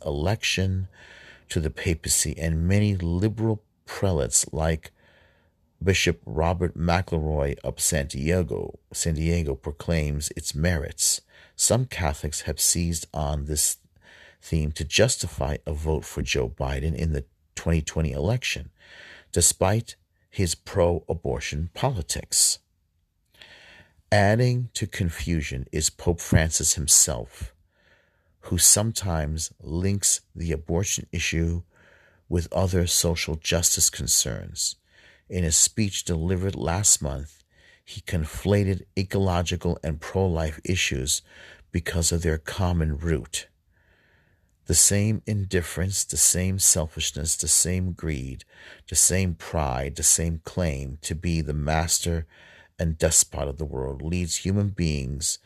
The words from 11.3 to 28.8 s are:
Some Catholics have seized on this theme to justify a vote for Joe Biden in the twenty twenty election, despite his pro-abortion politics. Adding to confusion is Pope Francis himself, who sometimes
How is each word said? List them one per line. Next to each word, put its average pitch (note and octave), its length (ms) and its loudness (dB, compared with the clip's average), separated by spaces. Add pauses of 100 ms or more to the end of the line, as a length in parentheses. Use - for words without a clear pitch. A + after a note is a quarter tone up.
Some A#2+ 260 4
Catholics D2+ 600 -4
have D2+ 180 -4
seized E2+ 520 0
on D2 320 -2
this - 340 -2 (600)
theme D#2 320 0
to D#2+ 120 -6
justify E2 720 0 (100)
a D#2+ 60 -2
vote D#2 320 -2
for - 160 -6
Joe B1 260 -2
Biden C#2 480 -4
in D#2+ 160 0
the C#2 140 -4 (280)
twenty E2 280 0
twenty D2+ 320 -2
election, D#2 560 -2 (640)
despite F#2+ 640 2 (320)
his F#2 260 0
pro-abortion D#2+ 1160 0
politics. - 840 0 (1500)
Adding A#2+ 680 4
to - 120 -4
confusion D#2+ 840 -2
is D#2 160 0
Pope - 320 -2
Francis E2 540 2
himself, - 800 2 (920)
who - 140 -2
sometimes E2 1000 2